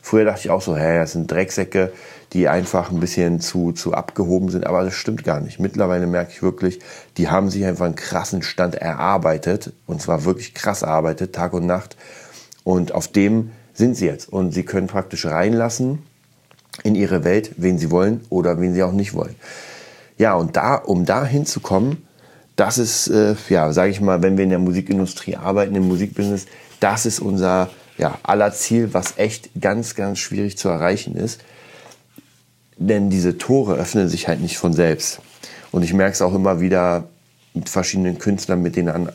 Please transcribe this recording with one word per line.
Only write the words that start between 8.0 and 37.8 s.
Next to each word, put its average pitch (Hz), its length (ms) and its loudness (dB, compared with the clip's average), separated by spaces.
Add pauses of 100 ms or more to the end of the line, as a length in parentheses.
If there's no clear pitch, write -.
Stand 90 340 -2
erarbeitet. 82 960 -2 (160)
Und 82 140 -6
zwar 80 240 -2
wirklich - 280 -2
krass - 280 -4
erarbeitet, 80 520 0
Tag 87 200 -4
und 87 120 -2
Nacht. 90 300 -2 (680)
Und 90 300 0
auf - 140 -2
dem 110 440 2 (220)
sind 120 220 2
sie 95 100 -2
jetzt. 71 240 -4
Und 92 220 0
sie 90 120 -2
können 95 240 -2
praktisch 92 380 -4
reinlassen 117 760 0 (840)
in 107 120 4
ihre 92 280 2
Welt, 101 340 2
wen 90 200 2
sie 78 140 0
wollen 101 380 4
oder 87 300 2
wen 90 140 2
sie 92 100 2
auch 90 80 0
nicht 98 220 -2
wollen. - 220 -6 (840)
Ja, 107 180 4
und 82 200 0
da, 120 200 2
um 90 300 0
da 127 200 0
hinzukommen, 135 800 -2 (500)
das 104 220 2
ist, - 300 -2
äh, 107 280 4 (140)
ja, 78 240 4
sag 92 160 4
ich 98 120 -4
mal, 92 200 4
wenn 95 160 4
wir 98 60 4
in 95 60 4
der 90 100 2
Musikindustrie 92 760 -2
arbeiten, 98 400 0
im 92 120 2
Musikbusiness, 98 580 -2 (340)
das 104 260 2
ist 110 140 -2
unser, 92 500 2 (280)
ja, 76 260 -2
aller 104 300 2
Ziel, 117 400 0
was - 240 -2
echt - 320 -2 (100)
ganz, 107 360 -2
ganz 98 240 -4
schwierig 101 380 -4
zu 95 120 -2
erreichen 87 460 0
ist. 107 260 -6 (1400)
Denn 101 320 2
diese 90 280 2
Tore 123 380 2
öffnen 90 340 2
sich - 180 -4
halt 82 140 0
nicht 85 160 -4
von 87 160 0
selbst. 80 480 2 (500)
Und 87 120 2
ich 85 100 0
merk's 95 280 2
auch 92 140 2
immer 95 240 2
wieder 90 460 2 (480)
mit - 160 -6
verschiedenen 90 500 -2